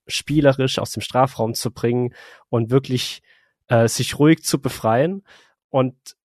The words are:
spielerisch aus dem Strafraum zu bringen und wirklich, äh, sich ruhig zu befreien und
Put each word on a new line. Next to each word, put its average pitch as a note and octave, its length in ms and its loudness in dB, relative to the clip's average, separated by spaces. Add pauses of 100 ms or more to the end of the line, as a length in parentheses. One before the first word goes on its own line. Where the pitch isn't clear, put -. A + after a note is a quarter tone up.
spielerisch C3+ 720 0
aus - 120 -4
dem - 100 -8
Strafraum B2 540 0
zu - 160 -6
bringen B2 420 -2 (340)
und A2+ 240 0
wirklich, C3 500 -2 (460)
äh, A#2 220 4
sich - 280 -4
ruhig D#3 260 4
zu D3 180 -2
befreien C#3 640 -2 (460)
und C3 260 0 (300)